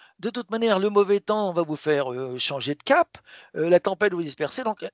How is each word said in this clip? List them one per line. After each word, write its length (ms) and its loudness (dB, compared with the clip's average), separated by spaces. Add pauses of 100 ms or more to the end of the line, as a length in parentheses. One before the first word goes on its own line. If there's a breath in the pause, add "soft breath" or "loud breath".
(200 soft breath)
de 80 -4
toute 220 -8
manière, 280 2
le 120 0
mauvais 300 4
temps 340 -2
va 80 2
vous 140 -4
faire, 360 0
euh, 260 -6
changer 360 -4
de 80 -16
cap, 340 2 (400 loud breath)
euh, 140 0
la 100 6
tempête 320 0
va 40 -4
vous 60 -4
disperser. 420 -6
Donc 300 -6